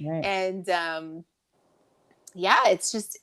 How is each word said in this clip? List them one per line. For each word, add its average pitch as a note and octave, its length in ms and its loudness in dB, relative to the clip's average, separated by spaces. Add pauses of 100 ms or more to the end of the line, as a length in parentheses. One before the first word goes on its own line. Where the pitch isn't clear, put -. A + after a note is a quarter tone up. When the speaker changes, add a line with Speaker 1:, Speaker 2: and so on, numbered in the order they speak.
Speaker 1:
Right. D#3 240 -4
Speaker 2:
And, F#3+ 460 -2
um, E3 540 -4 (1080)
yeah, G3+ 340 4
it's F3+ 220 2
just, - 320 -6